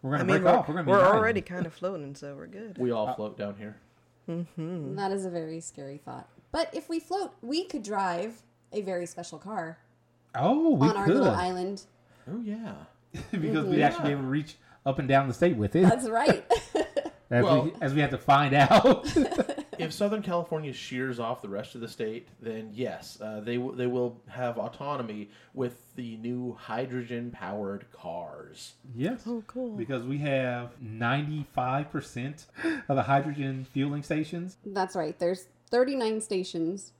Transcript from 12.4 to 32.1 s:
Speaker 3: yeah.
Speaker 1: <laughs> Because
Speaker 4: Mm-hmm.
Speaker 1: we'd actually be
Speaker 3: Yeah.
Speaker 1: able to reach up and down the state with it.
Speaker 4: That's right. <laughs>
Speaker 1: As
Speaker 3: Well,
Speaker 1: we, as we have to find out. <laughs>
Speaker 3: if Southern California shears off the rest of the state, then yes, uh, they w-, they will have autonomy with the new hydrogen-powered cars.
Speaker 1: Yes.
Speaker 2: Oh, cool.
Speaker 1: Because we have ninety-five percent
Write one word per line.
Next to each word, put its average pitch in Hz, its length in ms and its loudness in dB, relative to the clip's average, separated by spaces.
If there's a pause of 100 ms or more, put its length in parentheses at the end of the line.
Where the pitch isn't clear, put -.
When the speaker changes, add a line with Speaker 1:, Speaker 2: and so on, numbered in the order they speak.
Speaker 3:
yeah. 214 300 -8 (380)
Speaker 1:
<laughs> - 180 -10
Because 156 340 0
Speaker 4:
Mm-hmm. 190 60 0
Speaker 1:
we'd - 120 6
actually - 220 4
be 143 60 2
Speaker 3:
Yeah. 143 60 2
Speaker 1:
able 135 80 -4
to 131 40 -4
reach 147 280 -2 (280)
up 135 140 0
and 143 100 -2
down 135 200 6
the 120 60 -2
state 170 220 4
with 104 200 2
it. 180 120 8
Speaker 4:
That's 247 200 4
right. 233 420 2
<laughs> - 800 -2
Speaker 1:
As 120 120 4
Speaker 3:
Well, 156 220 6
Speaker 1:
we, 165 160 -2
as 139 140 0
we 151 80 4
have 135 80 2
to - 80 -4
find 139 340 6
out. 240 580 8 (360)
<laughs> - 320 -8
Speaker 3:
if 160 120 -4
Southern 208 300 0
California 170 540 -2
shears 127 440 -6
off 120 220 -4
the 107 80 -12
rest 98 260 -8
of 123 60 -12
the 113 80 -8
state, 113 400 -8 (140)
then 110 320 -8
yes, - 480 -8
uh, 107 180 -8
they 120 160 -4
w-, 123 180 -4
they 123 120 -2
will 123 420 -2
have 123 300 -6
autonomy 113 720 -6 (240)
with 123 420 -6
the 117 220 -10
new 123 340 -4 (540)
hydrogen-powered 104 840 -8
cars. 82 840 -14 (200)
Speaker 1:
Yes. 185 320 -2
Speaker 2:
Oh, 233 200 -6
cool. 240 300 -8
Speaker 1:
Because 127 280 -6
we 139 140 -4
have 127 520 -2 (100)
ninety-five 135 1120 -2
percent 139 560 -8 (420)